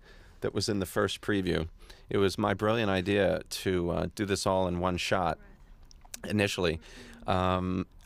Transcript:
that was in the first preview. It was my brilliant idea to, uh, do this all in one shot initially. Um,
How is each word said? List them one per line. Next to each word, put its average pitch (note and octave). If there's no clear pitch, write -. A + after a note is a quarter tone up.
that -
was G#2+
in G2+
the F#2
first -
preview. F2
It -
was G2
my G#2
brilliant G#2+
idea F#2
to, F2+
uh, E2+
do G#2
this F#2+
all F#2+
in F2
one F2+
shot F2
initially. F#2+
Um, F#2